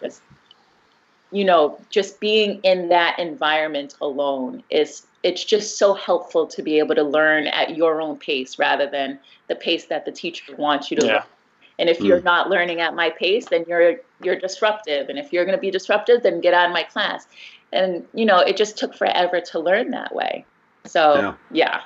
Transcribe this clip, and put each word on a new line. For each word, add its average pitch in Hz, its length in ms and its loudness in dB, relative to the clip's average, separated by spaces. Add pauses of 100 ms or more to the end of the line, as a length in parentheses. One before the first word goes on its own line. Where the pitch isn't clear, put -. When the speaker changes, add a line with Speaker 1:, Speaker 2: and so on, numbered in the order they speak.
Speaker 1:
Just, - 220 -12 (1080)
you 196 140 -2
know, 160 340 4 (120)
just - 300 -4
being 208 420 0
in 185 280 2
that 170 280 2
environment 156 840 -4
alone 135 680 -4
is, - 360 -2 (160)
it's 180 220 -2
just 208 340 -2
so 202 160 4
helpful 170 520 -2
to - 160 -10
be 151 160 0
able 151 160 2
to 156 80 4
learn 151 460 2
at 160 280 -2
your 160 240 2
own 156 160 -6
pace 131 420 -6
rather 143 300 2
than 135 300 -6 (300)
the - 80 -4
pace 165 300 -4
that 151 180 -6
the - 80 -8
teacher - 440 -12
wants 147 340 -2
you 151 80 -6
to 123 80 2
Speaker 2:
Yeah. 113 60 2
Speaker 1:
learn. 107 100 2 (580)
And 170 100 2
if 165 100 0
you're 185 200 4
Speaker 3:
Mm. 180 40 -8
Speaker 1:
not 175 260 2
learning 175 300 0
at 160 140 -2
my 165 160 0
pace, 180 380 -2
then 170 180 0
you're, 170 300 4 (260)
you're 185 160 0
disruptive. 185 720 -2
And 139 100 -8
if 143 140 -10
you're 175 120 2
gonna 185 140 0
be 185 140 -4
disruptive, 214 500 2
then 175 180 2
get 175 140 4
out 175 120 4
of 170 60 -2
my 165 120 -2
class. 190 420 -6 (460)
And, 180 420 -2
you 226 120 0
know, 190 120 6
it 190 180 4
just 214 220 -2
took - 160 -6
forever 175 460 0
to - 180 -6
learn 190 320 0
that - 240 -8
way. - 300 -6 (420)
So, 151 300 4
Speaker 3:
Yeah. 104 160 0 (180)
Speaker 1:
yeah, - 360 0